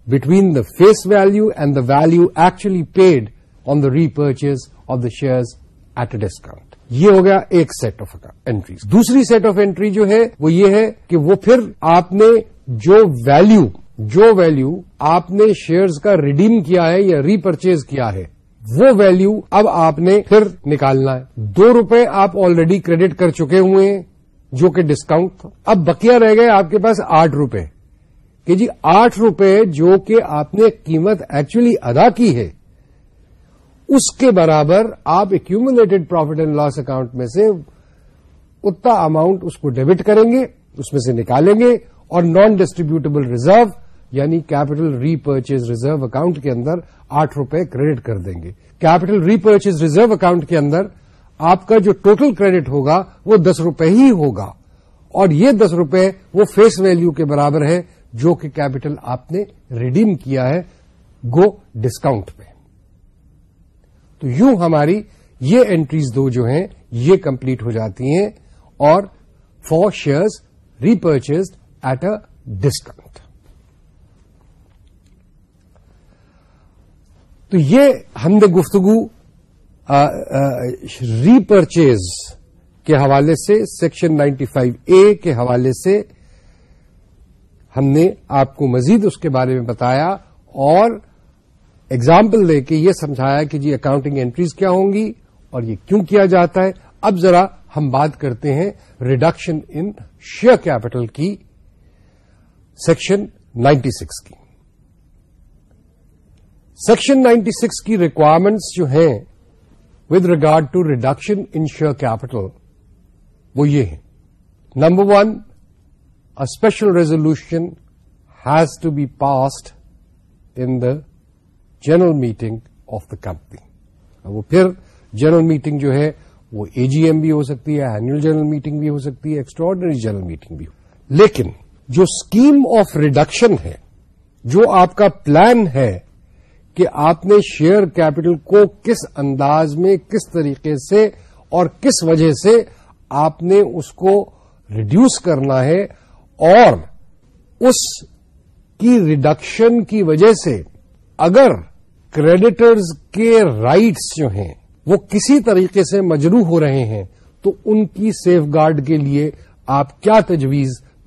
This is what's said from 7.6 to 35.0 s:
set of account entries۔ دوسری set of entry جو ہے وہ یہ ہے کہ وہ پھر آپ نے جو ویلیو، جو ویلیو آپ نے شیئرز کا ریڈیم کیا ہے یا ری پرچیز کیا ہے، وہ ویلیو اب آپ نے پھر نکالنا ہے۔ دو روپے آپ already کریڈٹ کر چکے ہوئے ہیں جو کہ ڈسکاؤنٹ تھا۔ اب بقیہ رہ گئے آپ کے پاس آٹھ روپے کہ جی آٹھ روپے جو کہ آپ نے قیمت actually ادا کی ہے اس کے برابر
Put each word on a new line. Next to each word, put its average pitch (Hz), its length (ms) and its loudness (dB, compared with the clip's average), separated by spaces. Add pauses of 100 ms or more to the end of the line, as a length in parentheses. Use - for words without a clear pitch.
set 107 180 -8
of - 160 -20
account - 360 -10
entries۔ 95 360 -12
دوسری 233 420 4
set 220 180 4
of 202 140 0
entry 196 280 -2
جو 208 160 0
ہے 220 120 4 (180)
وہ 156 140 0
یہ 196 220 4
ہے 214 160 0 (160)
کہ 175 100 0
وہ 160 180 2
پھر 214 200 2 (260)
آپ 170 300 2
نے 208 160 4 (400)
جو 127 280 2 (300)
ویلیو، 170 420 4 (300)
جو 175 380 4
ویلیو 156 400 0 (240)
آپ 170 320 0
نے 208 220 2 (140)
شیئرز 170 360 0
کا 208 120 2
ریڈیم 170 480 2
کیا 165 280 0
ہے 185 100 2
یا 175 200 0
ری 190 160 0
پرچیز 175 480 -2
کیا 123 280 -6
ہے، 95 100 -10 (560)
وہ 240 60 6 (120)
ویلیو 190 340 4 (180)
اب 208 180 2
آپ 160 320 0
نے 190 300 2
پھر 214 140 6 (220)
نکالنا 135 500 -2
ہے۔ 127 80 -12 (120)
دو 123 380 2
روپے 233 340 2
آپ 196 300 -2
already 175 460 2
کریڈٹ 170 320 0
کر 180 140 0
چکے 160 300 0
ہوئے 190 340 2
ہیں 185 100 -8 (480)
جو 151 180 2
کہ 175 120 0
ڈسکاؤنٹ 160 560 -2
تھا۔ - 120 -20 (160)
اب 202 120 2
بقیہ 170 340 2
رہ 226 240 4
گئے 233 140 4
آپ 190 220 2
کے 208 60 0
پاس 208 300 0
آٹھ 160 240 2
روپے 131 280 -4 (840)
کہ 170 100 0
جی 220 120 0 (140)
آٹھ 202 380 2
روپے 196 460 2
جو 175 340 2
کہ 214 240 -2
آپ 151 300 -6
نے 214 160 4 (140)
قیمت 160 380 -2 (140)
actually 226 460 0
ادا 139 280 2
کی 220 260 0
ہے 104 140 -6 (1400)
اس - 300 0
کے 262 140 2
برابر 160 540 2 (200)